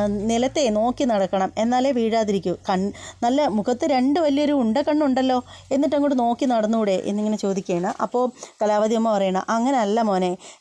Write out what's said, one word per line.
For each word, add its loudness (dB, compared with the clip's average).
നിലത്തെ 0
നോക്കി 0
നടക്കണം, 0
എന്നാലേ 2
വീഴാതിരിക്കൂ. 0
കൺ-, 0
നല്ല 2
മുഖത്ത് -2
രണ്ട് 2
വലിയൊരു 2
ഉണ്ടക്കണ്ണുണ്ടല്ലോ, 2
എന്നിട്ട് 0
അങ്ങോട്ട് 2
നോക്കി 0
നടന്നൂടെ?" 2
എന്നിങ്ങനെ -2
ചോദിക്കുകയാണ്. -4
അപ്പോൾ -2
കലാവതി 0
അമ്മ 0
പറയണം, 0
"അങ്ങനല്ല 0
മോനെ, 0